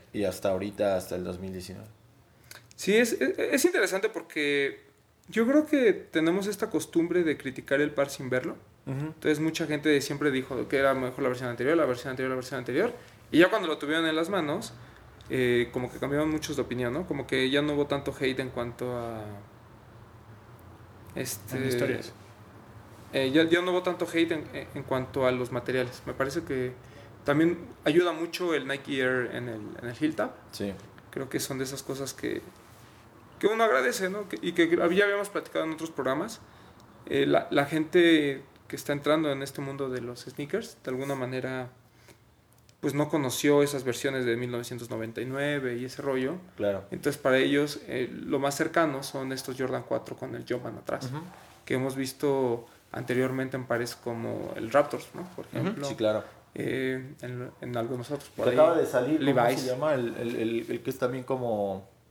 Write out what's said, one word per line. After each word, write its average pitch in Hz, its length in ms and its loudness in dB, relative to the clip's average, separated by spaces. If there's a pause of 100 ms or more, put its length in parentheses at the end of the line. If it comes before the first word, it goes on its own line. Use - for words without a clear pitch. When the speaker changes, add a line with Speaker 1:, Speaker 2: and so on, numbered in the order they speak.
(140)
Speaker 1:
y 104 100 0
hasta 95 280 0
ahorita, 101 440 0
hasta 90 200 -4
el 90 100 -4
dos 90 140 -6
mil 95 120 -8
diecinueve. 95 380 -12 (880)
Speaker 2:
Sí, 202 180 2
es, 233 180 4
es, - 260 0
es 285 260 4
interesante 214 420 2
porque 143 800 -2 (420)
yo 220 200 2
creo 302 180 6
que 254 260 4
tenemos 170 560 0
esta - 220 -4
costumbre 170 540 0
de 151 120 2
criticar 135 460 -2
el 147 100 0
par 139 180 0
sin 131 200 -8
verlo. 127 260 -2 (300)
Speaker 1:
Ujú. 139 220 -4
Speaker 2:
Entonces 151 340 0
mucha 160 260 0
gente 147 320 4
siempre 143 320 0
dijo 131 380 -2
que 143 80 2
era 135 160 6
mejor 131 300 -2
la 131 60 2
versión 123 200 -2
anterior, 123 260 0
la 165 100 4
versión 123 260 -2
anterior, 131 180 -2
la 131 60 -2
versión 127 240 -6
anterior. 151 340 0 (400)
Y 147 60 8
ya 185 100 10
cuando 196 180 0
lo 151 120 0
tuvieron 160 260 0
en 156 100 0
las 165 140 0
manos, 156 440 -2 (560)
eh, 123 440 2
como 127 180 -4
que - 60 -14
cambiaron 143 320 0
muchos 156 260 -4
de 135 60 2
opinión, 123 320 -2
¿no? 175 140 -4
Como 139 200 -4
que 131 220 2
ya 143 140 4
no 151 100 0
hubo 143 140 2
tanto 139 300 -2
hate 131 220 0
en 131 100 -4
cuanto 123 460 -6
a, 117 280 -6 (1900)
este, - 420 -6
Speaker 3:
En 131 100 -2
historias. 127 460 0 (1000)
Speaker 2:
eh, 135 200 2
ya, 160 100 8
ya 170 180 4
no 180 100 0
hubo 180 120 2
tanto 170 280 -2
hate 165 200 2
en, 156 140 -4 (280)
en 139 100 -8
cuanto 131 420 0
a 127 60 4
los 123 200 -2
materiales. 123 540 -2
Me 127 80 -6
parece 139 300 -2
que 127 300 -2 (500)
también 160 340 4 (260)
ayuda 175 300 6
mucho 170 400 -2
el 135 140 0
Nike 139 340 -4
Air 127 320 2
en 120 160 -6
el, 110 120 -6 (200)
en 120 80 -6
el 120 100 -8
heel 156 160 0
tab. 240 160 -2 (200)
Speaker 1:
Sí. 101 220 -4 (380)
Speaker 2:
Creo 135 180 -8
que 135 100 -2
son 131 180 -4
de 131 60 -2
esas 131 200 -8
cosas 135 300 -6
que, - 280 -4 (960)
que - 80 6
uno 226 160 2
agradece, 226 460 4
¿no? 196 200 -6
Que, - 120 -6
y 175 120 -2
que 165 220 4
ya - 80 4
habíamos 202 460 4
platicado 160 360 -2
en 160 80 -2
otros 156 160 -8
programas. 143 500 -2 (680)
Eh, 139 180 4
la, 143 260 4
la 143 140 4
gente 156 800 4 (240)
que - 80 -10
está - 180 -4
entrando 147 380 2
en 135 100 -2
este 139 200 -8
mundo 139 280 -4
de 123 120 -4
los 120 200 -10
sneakers, 147 600 -8
de 131 80 -6
alguna 135 240 -2
manera, 127 540 -4 (1120)
pues 143 120 0
no 147 160 2
conoció 143 540 4
esas 139 220 0
versiones 131 400 0
de 117 100 2
mil 123 160 -4
novecientos 120 380 -6
noventa 110 320 -6
y 120 40 -6
nueve 135 520 -2
y 123 80 -6
ese 127 160 -10
rollo. 135 340 0 (220)
Speaker 1:
Claro. 98 340 0
Speaker 2:
Entonces, - 280 -2
para 131 180 6
ellos, 143 500 2
eh, 127 260 -2
lo - 260 -2
más 139 160 0
cercano 156 480 2
son 135 280 -6
estos 131 260 -6
Jordan 127 300 -2
cuatro - 300 -4
con 127 180 -10
el 120 120 -10
Jumpman 123 300 -4
atrás, - 280 -6
Speaker 1:
Ujú. 139 180 -8 (420)
Speaker 2:
que 131 100 0
hemos 131 200 0
visto 131 720 0 (260)
anteriormente 131 680 0
en 127 80 -8
pares 120 300 -2
como 113 640 -6
el 110 140 -6
Raptors, 143 420 2
¿no? - 100 -10 (120)
Por - 120 -10
Speaker 4:
Ujú. - 100 -10
Speaker 2:
ejemplo. 143 300 -2
Speaker 1:
Sí, 135 80 -4
claro. 107 280 2 (300)
Speaker 2:
Eh, 131 680 -4
en, 123 300 -8 (100)
en 120 160 -6
algunos 123 340 -4
otros, 139 240 -8
por 110 100 -2
Speaker 1:
Que 123 60 4
Speaker 2:
ahí. 123 60 2
Speaker 1:
acaba 165 200 8
de 147 80 4
salir, 139 340 2
¿cómo 139 120 4
Speaker 2:
Levi's. 127 300 4
Speaker 1:
se 127 60 -2
llama? 147 260 0
El, 120 240 0
el, 120 180 -4
el, 113 360 -2
el 120 100 -4
que - 80 -6
es 131 80 -4
también 131 260 -2
como, 107 640 -2 (240)